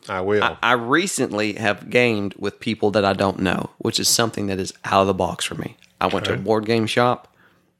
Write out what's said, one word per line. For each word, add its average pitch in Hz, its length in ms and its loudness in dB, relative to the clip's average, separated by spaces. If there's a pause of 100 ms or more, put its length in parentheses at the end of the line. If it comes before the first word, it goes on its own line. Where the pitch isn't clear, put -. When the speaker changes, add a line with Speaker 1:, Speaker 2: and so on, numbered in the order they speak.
Speaker 1:
I 95 140 -4
will. 104 200 2
Speaker 2:
I, 120 200 -4
I 117 100 4
recently 120 840 0
have 104 360 -4
gamed 113 480 2
with 98 200 -6
people 107 340 0
that 101 120 4
I 98 80 4
don't 98 280 0
know, 95 380 0
which - 220 -2
is 98 80 0
something 110 380 0
that 95 120 -2
is 92 140 -6 (140)
out 98 160 4
of 98 40 4
the 98 80 2
box 87 300 -2
for - 120 -6
me. 82 200 -8 (240)
I 92 60 2
went 95 180 -2
to - 80 0
a - 20 -2
Speaker 1:
Okay. 127 80 -4
Speaker 2:
board 107 240 0
game 113 200 2
shop. 120 420 0 (520)